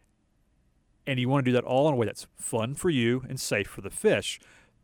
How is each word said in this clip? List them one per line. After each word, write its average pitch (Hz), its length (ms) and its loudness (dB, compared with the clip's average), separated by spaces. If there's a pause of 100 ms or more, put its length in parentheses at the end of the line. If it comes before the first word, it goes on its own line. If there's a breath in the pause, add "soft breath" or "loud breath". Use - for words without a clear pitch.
(1080 soft breath)
And 131 120 0
you 123 100 0
wanna 139 140 2
do 123 100 2
that 123 100 4
all 135 240 2
in 151 80 2
a - 20 0
way 117 80 2
that's - 300 -8
fun 120 400 -4
for 180 140 0
you 127 380 2
and 131 120 -8
safe 104 280 -2
for - 140 -16
the 98 80 -10
fish. - 500 0 (440 soft breath)